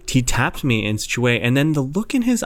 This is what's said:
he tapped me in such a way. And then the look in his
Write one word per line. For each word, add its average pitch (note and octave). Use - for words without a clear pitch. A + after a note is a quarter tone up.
he B2+
tapped B2
me A#2
in G#2+
such -
a -
way. A#2+
And A#2+
then D3
the D3
look D3
in B3+
his A#3+